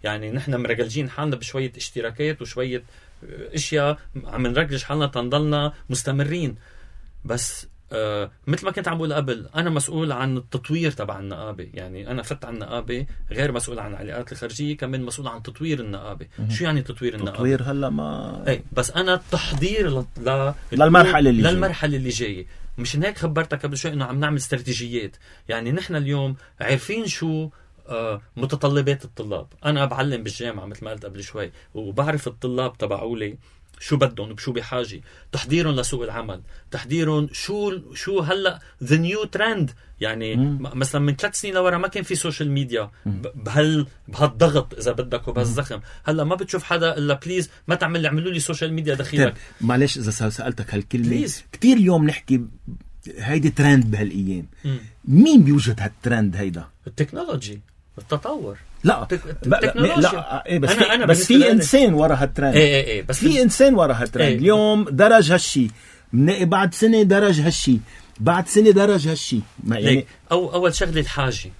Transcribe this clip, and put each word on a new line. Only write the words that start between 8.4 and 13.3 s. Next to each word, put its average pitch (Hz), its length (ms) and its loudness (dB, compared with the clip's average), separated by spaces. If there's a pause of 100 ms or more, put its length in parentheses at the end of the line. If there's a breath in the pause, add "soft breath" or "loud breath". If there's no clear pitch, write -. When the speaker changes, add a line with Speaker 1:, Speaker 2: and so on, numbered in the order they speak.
Speaker 1:
مثل 165 180 -4
ما 190 60 -2
كنت 190 180 -6
عم 165 80 -4
بقول 160 160 -4
قبل، 135 420 -4
أنا 170 160 -2
مسؤول 156 420 -2
عن 131 240 -2
التطوير 151 540 -4
تبع 104 280 -8
النقابة. 98 560 -12
يعني 92 360 -14
أنا 123 120 -6
فت - 220 -10
على 117 100 -12
النقابة 120 520 -8 (240 soft breath)